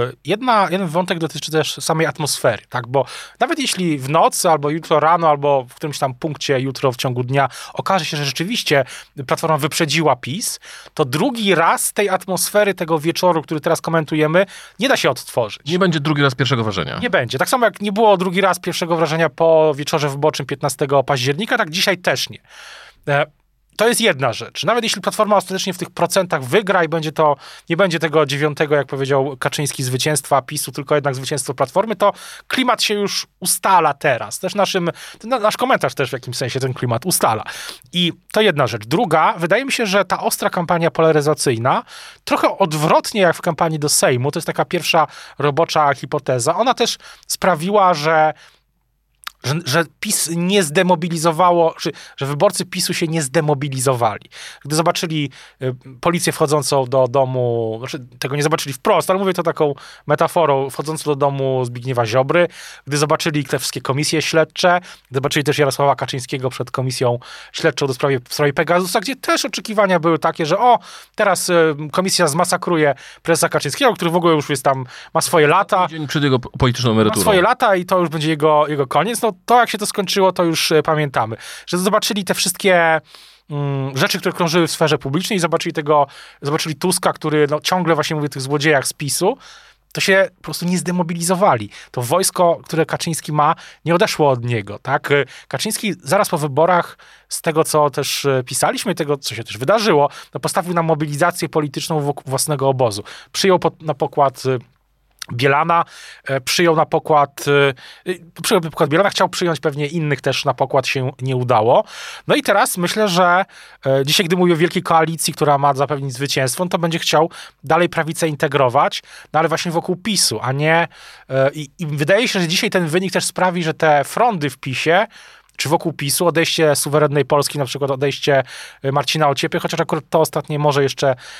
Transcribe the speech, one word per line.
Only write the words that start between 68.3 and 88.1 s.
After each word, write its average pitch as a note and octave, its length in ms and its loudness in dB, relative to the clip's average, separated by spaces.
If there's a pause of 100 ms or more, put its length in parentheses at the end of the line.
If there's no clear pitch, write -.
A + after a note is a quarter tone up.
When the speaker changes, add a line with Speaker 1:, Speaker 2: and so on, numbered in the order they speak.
Speaker 1:
sprawie D3 180 0
Pegasusa, F3+ 480 0
gdzie B3+ 160 -6
też - 280 -2
oczekiwania G3 560 0
były D#3+ 180 2
takie, D#3+ 280 -2
że E3+ 120 0
o, A#3 200 4 (360)
teraz, F#3+ 340 0
y, E3 260 4 (180)
komisja F#3 360 0
zmasakruje E3 680 0 (280)
prezesa E3 260 2
Kaczyńskiego, E3 460 0
który E3+ 160 -2
w E3 60 2
ogóle E3+ 180 4
już D3 160 0
jest C#3+ 120 -4
tam, C3 220 0 (300)
ma D#3+ 60 0
swoje D#3 260 4
lata. F#3 440 2
Speaker 2:
Dzień D#3 160 -8
przed C#3+ 180 -2
jego C3 140 2
po-, A#2+ 120 -12
polityczną B2 400 0
Speaker 1:
Ma A2 40 2
Speaker 2:
emeryturą. A2 280 4
Speaker 1:
swoje F#3 200 4
lata A3 340 2
i F3+ 80 -2
to F#3 140 0
już E3+ 100 0
będzie D#3 220 -4
jego, D3+ 380 4
jego C#3+ 180 -2
koniec. F3 360 0
No G#3+ 120 0 (120)
to, A#3+ 140 6
jak A3+ 100 2
się A3 80 -4
to G3+ 80 -6
skończyło, F#3+ 460 0
to F#3 120 0
już, E3 280 0
e, D#3 100 4
pamiętamy. C3 540 -2 (300)
Że F3 120 -2
zobaczyli G3+ 460 0
te F3+ 100 0
wszystkie, E3+ 640 2 (500)
mm, C#3 460 -4
rzeczy, F#3+ 220 0
które F3+ 140 -2
krążyły E3+ 340 2
w D3+ 40 -2
sferze D3+ 280 0
publicznej D#3 380 -4
i F3+ 40 0
zobaczyli E3 320 -2
tego, D3 340 2 (360)
zobaczyli D3+ 320 -4
Tuska, F3+ 380 0
który, D3+ 380 0
no, D3+ 100 -2
ciągle E3+ 340 0
właśnie D3+ 220 -2